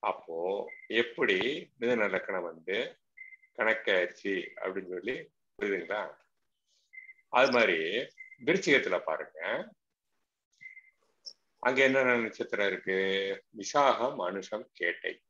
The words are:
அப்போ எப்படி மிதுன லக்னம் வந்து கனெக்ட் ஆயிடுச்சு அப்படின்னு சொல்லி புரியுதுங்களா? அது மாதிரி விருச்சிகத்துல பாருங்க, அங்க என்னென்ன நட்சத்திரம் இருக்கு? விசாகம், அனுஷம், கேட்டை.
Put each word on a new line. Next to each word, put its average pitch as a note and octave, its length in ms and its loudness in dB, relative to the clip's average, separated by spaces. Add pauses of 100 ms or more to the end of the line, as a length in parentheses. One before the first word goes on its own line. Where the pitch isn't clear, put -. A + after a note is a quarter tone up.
அப்போ F2+ 340 -4 (640)
எப்படி A#2 360 2 (420)
மிதுன A#2 280 2
லக்னம் F#2+ 420 -4
வந்து E2 280 -6 (760)
கனெக்ட் A2 400 0
ஆயிடுச்சு F#2+ 420 0 (200)
அப்படின்னு F#2+ 400 -6
சொல்லி G2+ 200 -6 (400)
புரியுதுங்களா? G2 460 -4 (1400)
அது C3 140 6
மாதிரி G#2+ 280 4 (680)
விருச்சிகத்துல C#3 580 2
பாருங்க, D#2 360 -6 (2250)
அங்க C3 200 2
என்னென்ன C3 340 4
நட்சத்திரம் G#2 540 -2
இருக்கு? F#2 260 -2 (540)
விசாகம், C3 760 2
அனுஷம், G2 460 -6
கேட்டை. F2 400 -4 (160)